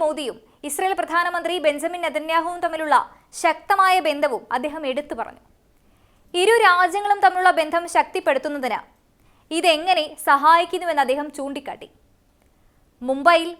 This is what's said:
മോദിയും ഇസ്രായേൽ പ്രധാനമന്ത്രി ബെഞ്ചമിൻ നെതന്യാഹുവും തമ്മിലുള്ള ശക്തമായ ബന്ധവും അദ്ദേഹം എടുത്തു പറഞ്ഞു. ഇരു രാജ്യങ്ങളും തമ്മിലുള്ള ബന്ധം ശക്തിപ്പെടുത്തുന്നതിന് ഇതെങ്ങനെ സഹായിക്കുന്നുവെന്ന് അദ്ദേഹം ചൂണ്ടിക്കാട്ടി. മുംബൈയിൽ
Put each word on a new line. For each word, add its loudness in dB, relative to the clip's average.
മോദിയും -4
ഇസ്രായേൽ -2
പ്രധാനമന്ത്രി -2
ബെഞ്ചമിൻ -2
നെതന്യാഹുവും -2
തമ്മിലുള്ള -2
ശക്തമായ 2
ബന്ധവും -2
അദ്ദേഹം -6
എടുത്തു -6
പറഞ്ഞു. -12
ഇരു 4
രാജ്യങ്ങളും 2
തമ്മിലുള്ള 4
ബന്ധം -2
ശക്തിപ്പെടുത്തുന്നതിന് -2
ഇതെങ്ങനെ 2
സഹായിക്കുന്നുവെന്ന് 4
അദ്ദേഹം -2
ചൂണ്ടിക്കാട്ടി. -10
മുംബൈയിൽ 2